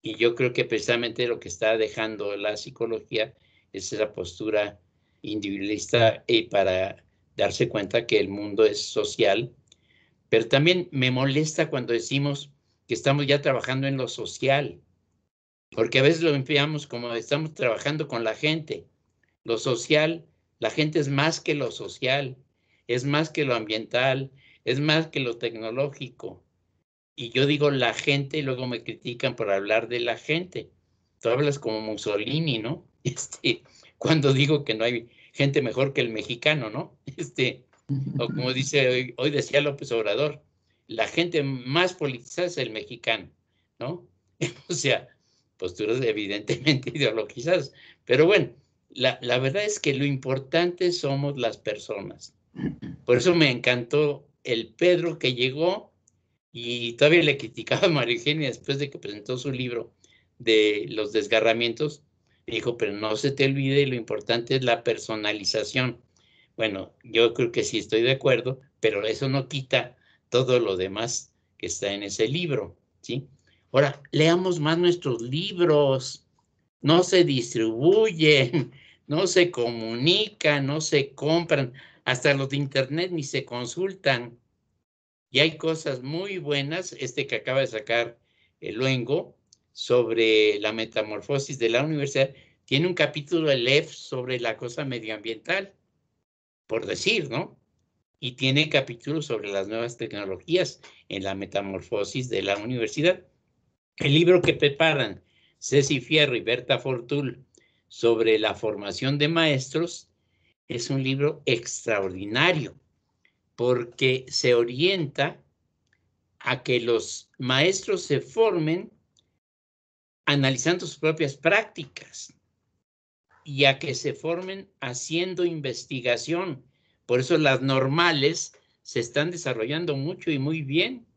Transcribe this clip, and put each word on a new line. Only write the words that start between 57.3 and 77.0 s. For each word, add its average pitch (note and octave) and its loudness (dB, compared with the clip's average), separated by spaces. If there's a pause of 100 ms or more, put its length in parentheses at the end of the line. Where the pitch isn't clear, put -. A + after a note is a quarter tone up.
criticaba B2+ -2
a - 6
María B2 2
Eugenia D3 -2
después C#3 -6
de C#3 -4
que - -16
presentó G#2 -8
su C#3 -8
libro B2 -8 (460)
de G#2+ 4
los G#2+ -4
desgarramientos. A2+ 0 (440)
Dijo, A#2 -4
"Pero G2+ -2
no G#2+ -4
se C#3 0
te C#3 0
olvide, C3+ 2
lo B2+ -4
importante A#2 -2
es C3 0
la A#2 2
personalización". A2 -2 (560)
Bueno, G#2 -4 (100)
yo A2+ 4
creo A#2+ 0
que A#2 0
sí A2 -2
estoy A2 0
de C3 4
acuerdo, C3 0 (180)
pero G#2+ 0
eso A2+ -4
no C3+ -2
quita C3 -4 (320)
todo B2 4
lo G2 0
demás G2+ -6 (240)
que - -10
está G2 -4
en G2+ -6
ese G2+ -2
libro, C3+ -4 (240)
¿sí? C3 -8 (460)
Ahora, C#3 2 (100)
leamos E3+ 4
más D#3 2
nuestros F3 2
libros. D3 2 (560)
No E3+ 6